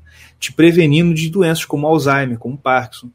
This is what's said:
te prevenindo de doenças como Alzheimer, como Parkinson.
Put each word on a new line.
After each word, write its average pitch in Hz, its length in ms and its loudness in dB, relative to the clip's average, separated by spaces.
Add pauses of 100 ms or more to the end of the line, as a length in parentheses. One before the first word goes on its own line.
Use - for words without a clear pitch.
(400)
te - 140 -10
prevenindo 165 600 4
de 160 160 -4
doenças 165 360 -2
como 147 220 -6
Alzheimer, 139 520 0
como 127 180 -10
Parkinson. 127 580 -4